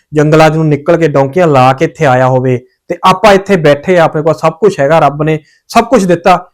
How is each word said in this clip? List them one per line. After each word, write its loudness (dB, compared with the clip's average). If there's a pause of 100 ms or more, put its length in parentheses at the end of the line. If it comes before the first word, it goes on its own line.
(120)
ਜੰਗਲਾਂ 2
'ਚ -2
ਨੂੰ -2
ਨਿਕਲ 0
ਕੇ, 0
ਡੌਂਕੀਆਂ 0
ਲਾ 2
ਕੇ -4
ਇੱਥੇ -4
ਆਇਆ 2
ਹੋਵੇ, -2 (280)
ਤੇ -8
ਆਪਾਂ 2
ਇੱਥੇ 0
ਬੈਠੇ 0
ਆ, 4
ਆਪਣੇ -2
ਕੋਲ 0
ਸਭ -2
ਕੁਛ -2
ਹੈਗਾ, 0
ਰੱਬ 0
ਨੇ -2 (280)
ਸਭ -2
ਕੁਛ 0
ਦਿੱਤਾ, 0 (220)